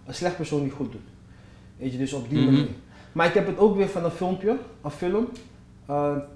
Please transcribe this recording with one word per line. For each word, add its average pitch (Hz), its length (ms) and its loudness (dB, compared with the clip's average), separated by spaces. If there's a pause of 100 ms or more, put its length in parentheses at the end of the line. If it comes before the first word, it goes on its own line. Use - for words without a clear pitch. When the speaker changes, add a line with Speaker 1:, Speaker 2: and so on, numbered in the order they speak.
Speaker 1:
een - 80 -14
slecht 175 220 -4
persoon 147 260 -2
die 139 100 -2
goed - 200 -8
doet. 107 100 -14 (760)
Weet 131 140 -6
je, 123 60 -8
dus 135 160 -4
op 120 160 -8
die 147 100 2
Speaker 2:
Mhm. 131 120 6
Speaker 1:
manier. 143 160 6 (440)
Maar 165 160 2
ik 175 60 2
heb 196 140 4
het 190 100 -4
ook 202 180 6
weer 190 120 2
van 175 180 -4
een 165 60 0
filmpje, 185 460 -2 (240)
een 147 100 -8
film. 202 360 -2 (580)
Eh, 147 300 0 (200)